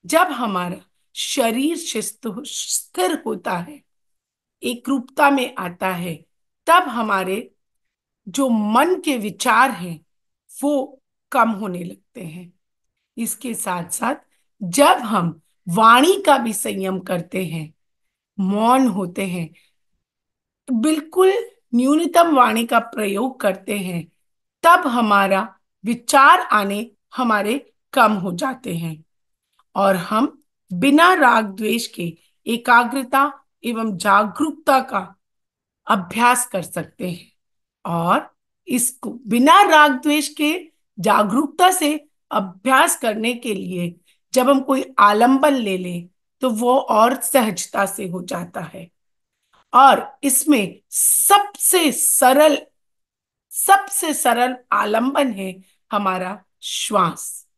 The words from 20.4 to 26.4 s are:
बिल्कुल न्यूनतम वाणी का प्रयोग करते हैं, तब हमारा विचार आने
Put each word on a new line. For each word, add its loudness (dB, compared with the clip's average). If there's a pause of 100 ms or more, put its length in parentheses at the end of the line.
बिल्कुल 0 (240)
न्यूनतम 2
वाणी 2
का 2
प्रयोग -6
करते -4
हैं, -8 (520)
तब 4
हमारा 0 (260)
विचार 4
आने -4 (240)